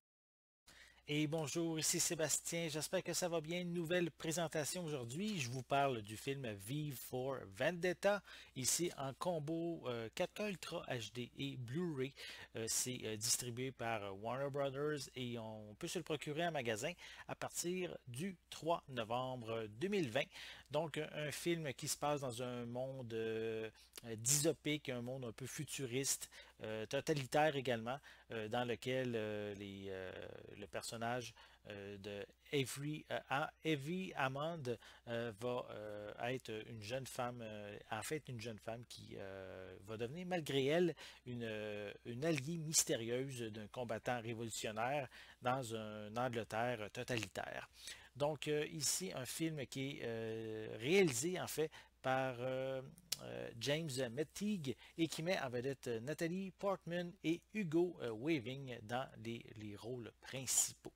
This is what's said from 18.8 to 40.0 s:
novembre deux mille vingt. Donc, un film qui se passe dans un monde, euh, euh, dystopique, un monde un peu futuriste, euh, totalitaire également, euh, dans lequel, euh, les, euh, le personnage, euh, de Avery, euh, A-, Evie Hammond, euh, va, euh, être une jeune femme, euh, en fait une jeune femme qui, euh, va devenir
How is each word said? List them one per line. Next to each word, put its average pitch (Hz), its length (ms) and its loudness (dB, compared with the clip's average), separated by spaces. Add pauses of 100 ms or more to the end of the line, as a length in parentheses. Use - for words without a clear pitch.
novembre 120 760 0 (140)
deux 175 80 2
mille 196 200 4
vingt. 127 200 2 (420)
Donc, 151 280 2
un 151 320 -2
film 160 440 0
qui 147 140 -4
se - 100 0
passe 147 240 4
dans 123 200 -2
un 123 220 -2
monde, 123 480 -4
euh, 110 560 0 (380)
euh, 113 100 -4
dystopique, 147 720 2
un 123 140 -2
monde 127 240 -4
un 110 60 -6
peu 127 140 -8
futuriste, 135 840 -2 (320)
euh, 110 240 -2
totalitaire 147 720 4
également, 123 420 2 (320)
euh, 110 180 -2
dans 120 160 2
lequel, 127 500 2
euh, 107 420 0
les, 98 320 -6
euh, 95 220 -4 (460)
le 101 100 -8
personnage, 117 680 -2 (340)
euh, 101 300 -8
de 101 260 -6 (300)
Avery, 147 560 0
euh, 117 180 0
A-, 143 240 0 (120)
Evie 160 520 0
Hammond, 147 460 0 (460)
euh, 117 300 -2
va, 123 340 0
euh, 104 500 -8
être 123 280 -2 (180)
une 113 140 -8
jeune 123 240 -2
femme, 123 360 -2
euh, 104 360 -6 (120)
en 110 120 0
fait 151 260 -2
une 123 120 -6
jeune 110 180 -6
femme 117 300 -6
qui, 104 280 -12
euh, 92 600 -8 (100)
va 107 120 -4
devenir 143 280 -4